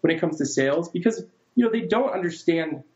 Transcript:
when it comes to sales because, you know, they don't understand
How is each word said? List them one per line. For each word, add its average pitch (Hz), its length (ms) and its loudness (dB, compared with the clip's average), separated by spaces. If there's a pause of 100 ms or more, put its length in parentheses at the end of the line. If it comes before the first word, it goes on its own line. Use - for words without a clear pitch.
when 160 140 4
it 160 40 -4
comes 156 180 -2
to 143 80 -2
sales 139 440 0
because, 220 340 -2 (320)
you 240 100 4
know, 226 60 0
they 226 100 0
don't 208 320 0
understand 165 680 -2 (120)